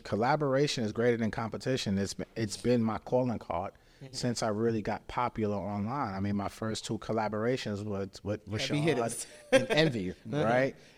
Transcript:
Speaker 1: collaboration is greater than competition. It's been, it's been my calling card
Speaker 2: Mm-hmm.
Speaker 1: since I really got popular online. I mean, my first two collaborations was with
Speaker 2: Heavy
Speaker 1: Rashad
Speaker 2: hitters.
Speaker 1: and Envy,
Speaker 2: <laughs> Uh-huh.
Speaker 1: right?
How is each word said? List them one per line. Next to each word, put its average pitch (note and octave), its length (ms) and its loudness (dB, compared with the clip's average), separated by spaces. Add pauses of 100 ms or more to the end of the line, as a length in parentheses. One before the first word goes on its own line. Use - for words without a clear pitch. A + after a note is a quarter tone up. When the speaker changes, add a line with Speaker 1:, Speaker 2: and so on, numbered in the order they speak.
Speaker 1:
collaboration C3+ 800 2
is G#2+ 80 0
greater A#2 240 4
than A2 160 0
competition. A2 680 -2
It's G2 160 0
been, F2+ 120 -8 (100)
it's A2+ 200 -2
been A#2+ 280 4
my A2 140 0
calling B2+ 420 0
card F2 320 -4 (300)
Speaker 2:
Mm-hmm. C3 120 -16
Speaker 1:
since B2 280 -2
I A#2+ 60 2
really A2 340 2
got G#2 240 -4
popular A2+ 500 0
online. G#2 580 -2
I F#2+ 40 -4
mean, G2+ 160 0
my G2+ 140 -2
first A2 360 -6
two A2 140 -4
collaborations G#2+ 880 -2
was G2 240 -4 (160)
with G#2 160 -2 (100)
Speaker 2:
Heavy C3+ 300 -2
Speaker 1:
Rashad - 20 0
Speaker 2:
hitters. B2 440 0 (260)
Speaker 1:
and C4 180 6
Envy, A#2+ 400 4
Speaker 2:
<laughs> A2 220 -10
Uh-huh. D3 120 0
Speaker 1:
right? B2+ 300 4 (240)